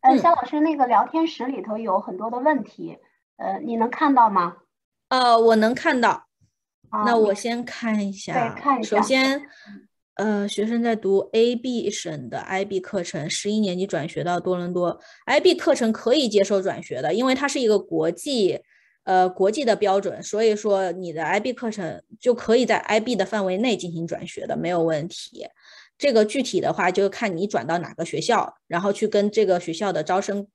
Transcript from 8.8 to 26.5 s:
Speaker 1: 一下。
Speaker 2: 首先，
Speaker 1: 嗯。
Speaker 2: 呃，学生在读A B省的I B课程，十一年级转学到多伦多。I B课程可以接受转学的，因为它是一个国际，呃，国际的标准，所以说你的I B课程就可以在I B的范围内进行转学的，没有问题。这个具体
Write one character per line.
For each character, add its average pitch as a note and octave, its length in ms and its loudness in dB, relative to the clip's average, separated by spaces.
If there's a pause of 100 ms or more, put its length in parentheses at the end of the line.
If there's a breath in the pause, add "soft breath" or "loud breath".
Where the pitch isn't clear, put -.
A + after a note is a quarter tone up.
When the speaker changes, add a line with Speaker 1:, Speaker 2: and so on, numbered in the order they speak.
Speaker 1:
一 A3 40 -4
下。 G#3 140 0
Speaker 2:
首 G#3+ 60 2
先， C4 340 2
Speaker 1:
嗯。 - 500 -16 (280)
Speaker 2:
呃， G3+ 320 -2
学 G3+ 180 -2
生 A#3 160 -2
在 A#3 140 0
读 G3 380 0
A A#3 220 4
B A#3+ 360 -4
省 D3+ 360 -8
的 - 120 -8
I F#3+ 260 -4
B G3 140 -4
课 F3+ 240 -6
程， E3 260 -8
十 - 220 -4
一 G#3+ 80 0
年 F#3 180 0
级 F#3 80 -2
转 E3+ 240 -4
学 D3+ 140 -6
到 F3 160 -2
多 F3+ 180 -2
伦 F3 160 -6
多。 F3 260 -2 (260 soft breath)
I C#4 140 2
B F4 140 6
课 E4+ 220 2
程 A3+ 180 0
可 A#3+ 220 2
以 D4 120 2
接 G3+ 160 4
受 G3 160 2
转 F3+ 220 -4
学 B2+ 220 -8
的， D3+ 100 0
因 A3 140 0
为 C4 80 2
它 C#4 120 -2
是 C#4+ 120 -2
一 B3 80 2
个 G#3+ 100 4
国 E3 320 0
际， F#3 500 0 (440 soft breath)
呃， F#3 260 4
国 F#3+ 220 2
际 D4 120 -2
的 A3+ 120 2
标 G3 260 2
准， F3 220 -8
所 G#3+ 200 -4
以 A3 120 4
说 G3 380 0
你 F3+ 200 -10
的 D#3+ 100 -6
I F3 160 0
B B3 140 -4
课 B3 160 -6
程 D#3+ 320 -8 (180)
就 B3 140 2
可 A3+ 240 2
以 B3+ 80 4
在 A3 120 2
I - 220 0
B A#3+ 160 -4
的 F#3+ 120 0
范 G#3 180 -2
围 F#3 120 -2
内 A3+ 200 0
进 F3 140 -8
行 E3 160 -8
转 - 180 -10
学 - 220 -12
的， - 100 -4
没 E3 120 -4
有 F3 120 0
问 D#3+ 260 -2
题。 - 420 -16 (500 soft breath)
这 C#4+ 120 2
个 A3+ 140 6
具 C4+ 160 -2
体 G3+ 180 -2